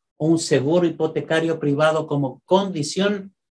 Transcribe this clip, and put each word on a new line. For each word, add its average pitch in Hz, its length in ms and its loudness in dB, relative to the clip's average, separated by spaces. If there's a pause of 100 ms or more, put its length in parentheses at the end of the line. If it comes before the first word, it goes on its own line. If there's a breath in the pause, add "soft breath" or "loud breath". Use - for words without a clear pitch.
(180)
un 160 200 2
seguro 160 480 2
hipotecario 156 720 -2
privado 156 480 0
como 143 380 -4
condición 190 880 -2 (180)